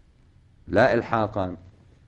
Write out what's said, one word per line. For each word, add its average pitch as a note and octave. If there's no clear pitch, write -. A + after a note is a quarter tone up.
لا G#2+
إلحاقاً. G#2